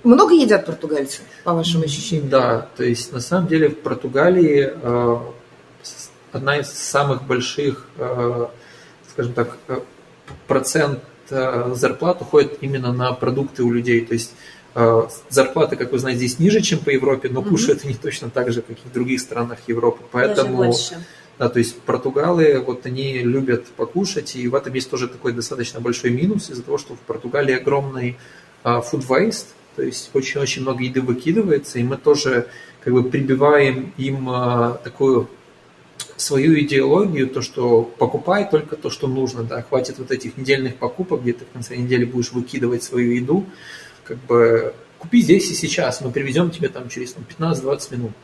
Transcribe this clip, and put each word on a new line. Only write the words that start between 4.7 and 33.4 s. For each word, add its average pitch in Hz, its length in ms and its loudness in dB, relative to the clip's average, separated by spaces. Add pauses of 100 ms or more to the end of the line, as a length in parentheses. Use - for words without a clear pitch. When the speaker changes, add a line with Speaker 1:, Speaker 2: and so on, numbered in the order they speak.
Speaker 2:
э, 120 440 0 (640)
с-, - 280 -18 (240)
одна 139 240 -2
из 139 160 -4
самых 139 500 -2
больших, 127 640 -4 (100)
э, 123 500 -2 (680)
скажем 123 180 -4
так, 120 260 -4 (120)
э, 127 100 -6 (680)
процент, 135 520 0 (300)
э, 127 440 -2
зарплат 139 480 0
уходит 147 380 4
именно 131 320 -4
на 127 220 -2
продукты 131 500 -2
у 120 80 2
людей. 117 340 2
То - 80 -4
есть, 117 200 -4 (420)
э, 113 320 4 (220)
зарплаты, 135 480 2
как 127 160 -4
вы 127 60 0
знаете, 123 200 -2
здесь 123 180 -2
ниже, 208 220 6
чем 165 200 0
по - 100 -2
Европе, 131 420 2
но 120 80 -2
Speaker 1:
Мгм. 202 120 -2
Speaker 2:
кушают 143 340 2
они 131 80 -4
точно 131 360 -8
так 120 220 -2
же, 117 100 -2
как 113 140 -14
и - 140 -20
в - 20 -20
других 127 300 -2
странах 117 460 -6
Европы. 117 320 0
Speaker 3:
Даже - 120 -20
Speaker 2:
Поэтому, 127 540 2
Speaker 3:
больше. 120 300 0 (440)
Speaker 2:
да, 123 80 0
то 120 120 2
есть - 200 0
португалы, 143 800 2
вот 123 260 -6
они 131 340 -4
любят 123 480 0
покушать, - 680 -4
и 123 140 -4
в 131 60 -2
этом 135 180 -2
есть 131 180 -4
тоже 123 160 -4
такой 123 240 -4
достаточно 117 480 -8
большой 120 300 -2
минус 165 400 0
из-за 123 140 -10
того, 139 140 -2
что 127 180 -10
в - 40 -20
Португалии 127 560 -2
огромный, 135 640 -2 (480)
а, 120 160 2
food - 260 -6
waste, 175 380 0 (300)
то 139 60 -6
есть 131 320 -8
очень-очень 135 480 -2
много 127 220 -2
еды 127 180 0
выкидывается, 143 800 0
и 120 40 0
мы 135 140 -2
тоже 135 500 2 (360)
как 127 100 0
бы 123 100 6
прибиваем 135 920 2